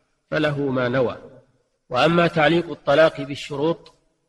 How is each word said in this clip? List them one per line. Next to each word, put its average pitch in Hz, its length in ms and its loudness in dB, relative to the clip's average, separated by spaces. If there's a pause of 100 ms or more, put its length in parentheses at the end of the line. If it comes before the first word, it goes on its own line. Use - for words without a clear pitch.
(300)
فله 151 300 -2
ما 131 280 -2
نوى. 120 280 -2 (760)
وأما 165 360 2
تعليق 165 440 0
الطلاق 147 500 2
بالشروط 143 720 -6 (340)